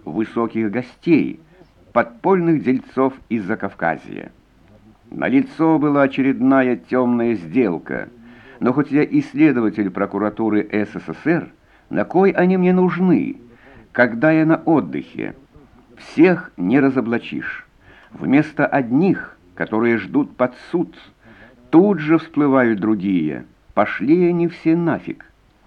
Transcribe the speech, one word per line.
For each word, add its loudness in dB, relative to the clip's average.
высоких -4
гостей, -2
подпольных 0
дельцов -2
из -4
Закавказья. -8
Налицо 0
была 2
очередная 0
тёмная 0
сделка, -4
но 0
хоть -2
я 2
исследователь 0
прокуратуры -2
С -2
С -12
С -8
Р, -2
на -2
кой 2
они 2
мне 2
нужны, 0
когда 0
я 2
на 2
отдыхе? -2
Всех 0
не 0
разоблачишь. -4
Вместо 0
одних, 0
которые 0
ждут -4
под -2
суд, -4
тут 6
же 2
всплывают 2
другие. -2
Пошли 2
они 0
все 0
нафиг. -4